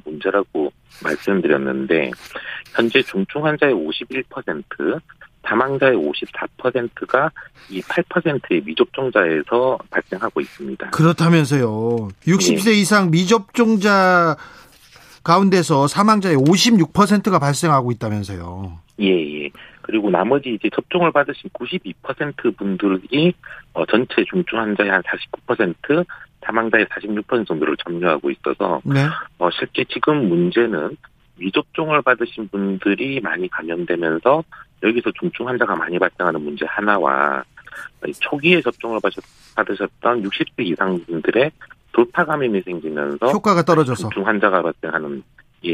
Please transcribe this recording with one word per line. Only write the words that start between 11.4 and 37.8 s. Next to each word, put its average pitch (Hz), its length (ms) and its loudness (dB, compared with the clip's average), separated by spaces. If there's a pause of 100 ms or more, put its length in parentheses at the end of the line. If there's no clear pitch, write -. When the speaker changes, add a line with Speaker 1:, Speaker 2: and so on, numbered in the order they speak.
Speaker 2:
육십 190 340 2
세 220 120 4
Speaker 1:
예. - 20 6
Speaker 2:
이상 202 360 4
미접종자 190 1300 4 (880)
가운데서 170 640 4
사망자의 190 500 2
오십육 170 560 4
퍼센트가 196 460 4
발생하고 139 540 2
있다면서요. 95 880 -6 (220)
Speaker 1:
예, 78 440 0
예. 71 60 -10 (320)
그리고 104 280 0
나머지 123 440 2
이제 104 200 -2
접종을 170 360 0
받으신 143 420 -2
구십이 - 500 -8
퍼센트 139 500 -4
분들이, 101 800 0 (400)
어, 82 140 -2
전체 113 420 0
중증 92 300 -2
환자의 104 320 0
한 95 160 2
사십구 - 400 -8
퍼센트, 123 580 -2 (400)
사망자의 110 460 0
사십육 104 360 -6
퍼센트 117 220 0
정도를 76 360 -2
점유하고 85 460 -2
있어서, 76 540 -2
Speaker 2:
네. 139 220 2 (320)
Speaker 1:
어, 87 120 2
실제 - 420 -4
지금 143 360 0
문제는 90 680 0 (400)
미접종을 151 640 -2
받으신 117 460 -2
분들이 101 720 -2
많이 90 280 -4
감염되면서 85 960 0 (380)
여기서 117 360 0
중증 101 300 -6
환자가 117 280 0
많이 82 220 -4
발생하는 87 440 0
문제 73 240 -8
하나와 71 760 0 (800)